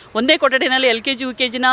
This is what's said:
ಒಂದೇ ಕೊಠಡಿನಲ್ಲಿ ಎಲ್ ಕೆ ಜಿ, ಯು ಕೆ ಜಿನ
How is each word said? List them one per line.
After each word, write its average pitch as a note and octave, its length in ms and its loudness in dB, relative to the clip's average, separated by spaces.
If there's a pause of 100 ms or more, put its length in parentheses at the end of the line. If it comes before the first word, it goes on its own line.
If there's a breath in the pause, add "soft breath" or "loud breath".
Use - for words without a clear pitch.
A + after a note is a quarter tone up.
(160 loud breath)
ಒಂದೇ B3+ 220 2
ಕೊಠಡಿನಲ್ಲಿ C4 500 2
ಎಲ್ A3+ 140 0
ಕೆ C4+ 140 -4
ಜಿ, A#3+ 80 -10
ಯು B3+ 100 -6
ಕೆ B3+ 140 -2
ಜಿನ B3 260 -4